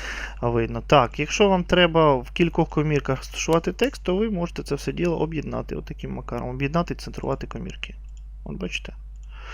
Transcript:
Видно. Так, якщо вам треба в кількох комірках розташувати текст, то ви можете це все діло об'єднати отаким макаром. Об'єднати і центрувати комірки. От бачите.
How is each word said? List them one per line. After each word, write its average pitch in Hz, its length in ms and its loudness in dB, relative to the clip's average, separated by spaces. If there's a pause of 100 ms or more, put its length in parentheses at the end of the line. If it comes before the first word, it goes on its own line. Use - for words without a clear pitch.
(420)
Видно. 117 440 0
Так, 131 320 6
якщо 175 300 4
вам 185 160 4
треба 165 500 6
в 123 160 -2
кількох 165 380 2
комірках 147 500 2
розташувати - 540 0
текст, - 300 0
то 180 140 0
ви 220 140 0
можете 170 320 -2
це - 120 -4
все 139 180 -2
діло 160 260 0
об'єднати 139 580 -2
отаким - 360 -8
макаром. 123 360 -6
Об'єднати 139 460 0
і - 20 -4
центрувати - 500 -6
комірки. - 480 -10 (500)
От - 120 -8
бачите. - 360 -8 (600)